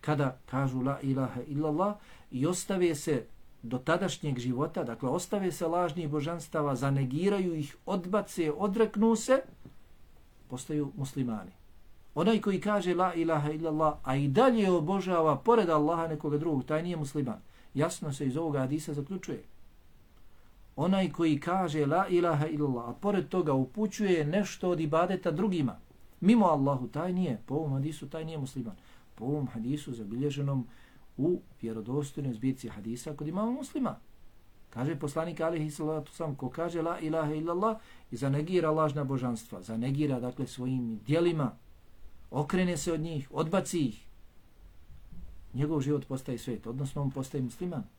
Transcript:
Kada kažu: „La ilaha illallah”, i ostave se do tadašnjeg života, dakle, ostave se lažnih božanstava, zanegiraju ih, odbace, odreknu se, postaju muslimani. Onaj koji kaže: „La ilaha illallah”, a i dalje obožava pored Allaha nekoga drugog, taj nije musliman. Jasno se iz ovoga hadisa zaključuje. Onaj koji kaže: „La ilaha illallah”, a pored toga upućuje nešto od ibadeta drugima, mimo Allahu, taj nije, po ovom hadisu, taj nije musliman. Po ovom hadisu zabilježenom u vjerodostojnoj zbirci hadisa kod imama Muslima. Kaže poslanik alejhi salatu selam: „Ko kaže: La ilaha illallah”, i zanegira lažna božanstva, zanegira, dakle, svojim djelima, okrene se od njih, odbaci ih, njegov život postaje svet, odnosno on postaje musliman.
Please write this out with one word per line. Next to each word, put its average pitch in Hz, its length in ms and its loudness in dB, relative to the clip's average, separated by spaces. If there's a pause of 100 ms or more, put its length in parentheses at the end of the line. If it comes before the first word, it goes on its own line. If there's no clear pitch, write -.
Kada 139 460 0
kažu: 131 340 0
„La 135 200 -2
ilaha 135 460 0
illallah”, 156 500 0 (340)
i 127 160 0
ostave 180 480 2
se 143 300 0 (380)
do 123 160 -4
tadašnjeg 160 600 0
života, 131 460 -2
dakle, 117 240 -4
ostave 180 440 0
se 170 140 -2
lažnih 170 420 0
božanstava, 147 680 -2
zanegiraju 143 760 2
ih, 151 220 -6 (100)
odbace, 185 640 0
odreknu 214 640 2
se, 262 240 4 (1080)
postaju 139 480 -4
muslimani. 123 540 -4 (640)
Onaj 202 260 4
koji 190 200 0
kaže: 185 340 0
„La 180 200 2
ilaha 160 360 2
illallah”, 156 520 2
a 131 140 0
i 143 120 2
dalje 214 420 6
obožava 175 680 4
pored 214 340 4
Allaha 160 360 4
nekoga 151 320 0
drugog, 147 260 0
taj 156 180 0
nije 175 140 -2
musliman. 139 420 -2 (360)
Jasno 156 380 0
se 135 140 -2
iz 127 100 0
ovoga 156 220 0
hadisa 147 360 -2
zaključuje. 143 480 -6 (1300)
Onaj 180 340 2
koji 156 300 2
kaže: 170 460 0
„La 170 220 4
ilaha 170 380 4
illallah”, 139 420 0
a 120 40 -6
pored 196 360 0
toga 165 240 2
upućuje 180 720 2
nešto 185 440 0
od 165 100 2
ibadeta 170 500 2
drugima, 160 460 2 (440)
mimo 208 260 8
Allahu, 139 420 2
taj 175 240 -2
nije, 175 340 0
po 131 80 -4
ovom 151 180 0
hadisu, 139 360 -4
taj 160 160 -8
nije 160 140 -8
musliman. 127 380 -6 (380)
Po 110 100 -10
ovom 143 220 -2
hadisu 131 460 -6
zabilježenom 131 760 -4 (500)
u 170 240 0 (220)
vjerodostojnoj 127 680 -4
zbirci 123 360 -4
hadisa 113 440 -8
kod 147 160 -6
imama 208 240 0
Muslima. 262 440 -4 (760)
Kaže 143 260 -2
poslanik 160 440 -4
alejhi 160 300 0
salatu 151 420 -4
selam: 156 220 -4
„Ko 131 140 -6
kaže: 170 340 -2
La 170 160 -2
ilaha 156 360 0
illallah”, 175 420 0 (340)
i 120 60 -8
zanegira 156 540 2
lažna 156 340 2
božanstva, 123 580 -4
zanegira, 131 580 0
dakle, 123 260 -4
svojim 123 600 -2
djelima, 156 460 2 (800)
okrene 180 460 2
se 170 160 0
od 156 80 0
njih, 151 320 -4
odbaci 165 480 0
ih, 123 220 0 (1500)
njegov 147 260 0
život 139 280 0
postaje 131 300 -6
svet, 110 280 -8
odnosno 135 360 -6
on 135 80 0
postaje 135 320 -4
musliman. 131 420 -6 (140)